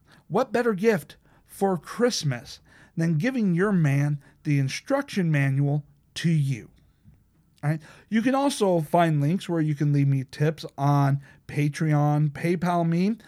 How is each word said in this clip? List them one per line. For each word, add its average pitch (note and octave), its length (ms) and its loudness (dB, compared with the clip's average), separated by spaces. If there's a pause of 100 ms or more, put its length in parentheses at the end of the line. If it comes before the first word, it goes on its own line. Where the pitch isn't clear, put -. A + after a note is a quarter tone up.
(280)
What A3 240 -2
better A#3 220 0
gift G3+ 440 0 (280)
for F#3+ 320 -2
Christmas - 840 -4 (360)
than E3 220 0
giving A3 340 0
your G3 200 0
man D3 440 2 (260)
the D3 140 0
instruction F#3 720 -2
manual C#3+ 540 0 (300)
to - 160 -2
you? C3+ 400 -2 (920)
All C#3+ 100 -2
right? D#3+ 100 -4 (260)
You G#3+ 140 0
can C4 140 2
also G#3+ 440 2
find D#3+ 400 2
links D#3 300 0
where E3+ 100 -2
you D3+ 160 0
can D3 160 0
leave C#3+ 160 2
me C3+ 240 0
tips D#3 340 -2 (120)
on C#3 420 2 (300)
Patreon, D3 800 0
PayPal E3+ 560 -2
me, F3+ 300 0 (100)